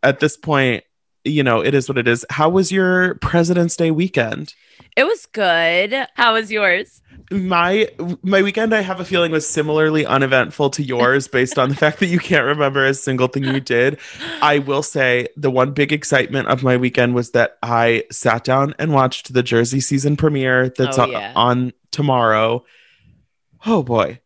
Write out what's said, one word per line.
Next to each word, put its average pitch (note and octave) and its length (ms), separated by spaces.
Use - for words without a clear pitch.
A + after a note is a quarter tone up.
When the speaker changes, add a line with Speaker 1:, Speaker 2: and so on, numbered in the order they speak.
Speaker 1:
at C3+ 160
this D3+ 160
point, C3+ 480
you D3 180
know, A#2 220
it B2 100
is C3+ 140
what C3+ 100
it A#2 100
is. A#2+ 220
How D3+ 200
was F#3 200
your F#3 460
President's E3+ 640
Day E3 140
weekend? D3+ 640
Speaker 2:
It C4 80
was G4+ 220
good. F3+ 680
How A#3 180
was A3 180
yours? G3 500
Speaker 1:
My, F#3 560
my F#3+ 180
weekend, A3 320
I G#3+ 80
have F#3 180
a F3+ 60
feeling, F3 260
was D#3 160
similarly D#3 560
uneventful C3+ 680
to - 100
yours B2+ 460
based B2+ 320
on C3 100
the C#3 60
fact D3+ 240
that F#3+ 80
you F3 100
can't D#3+ 280
remember C#3 420
a C3+ 80
single B2+ 320
thing C#3 160
you C3+ 160
did. B2+ 400
I D3 180
will C#3 220
say B2+ 460
the C#3+ 140
one B2+ 220
big C#3+ 200
excitement C#3 540
of B2+ 160
my B2+ 120
weekend B2 380
was B2 180
that - 300
I A#2 480
sat A#2+ 360
down C#3 340
and D#3 140
watched C3 380
the B2+ 120
Jersey A#2+ 360
season C#3 380
premiere C3 520
that's C3+ 280
Speaker 2:
Oh, B2 60
Speaker 1:
on, B2+ 80
Speaker 2:
yeah. A2 240
Speaker 1:
on B2 380
tomorrow. A#2 760
Oh, G#3 200
boy. A#2 420